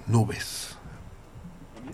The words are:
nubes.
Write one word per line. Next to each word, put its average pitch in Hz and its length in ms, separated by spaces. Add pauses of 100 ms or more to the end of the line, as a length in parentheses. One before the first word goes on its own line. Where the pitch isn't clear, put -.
nubes. - 720 (1160)